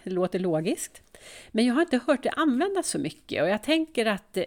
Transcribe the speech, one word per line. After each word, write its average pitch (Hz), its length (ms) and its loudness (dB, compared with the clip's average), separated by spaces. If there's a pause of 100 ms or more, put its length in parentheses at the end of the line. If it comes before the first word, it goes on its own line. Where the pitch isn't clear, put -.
det 190 60 -8
låter 185 280 0
logiskt. 180 640 -2 (500)
Men 220 140 2
jag 247 80 4
har 277 80 4
inte 269 240 2
hört 277 160 2
det - 80 -2
användas 320 580 0
så - 100 -2
mycket, - 440 -4
och 160 60 2
jag 208 140 0
tänker 311 440 0
att, 202 300 -4 (100)